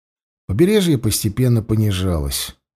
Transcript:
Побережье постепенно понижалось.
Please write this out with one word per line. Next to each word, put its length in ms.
Побережье 500
постепенно 640
понижалось. 960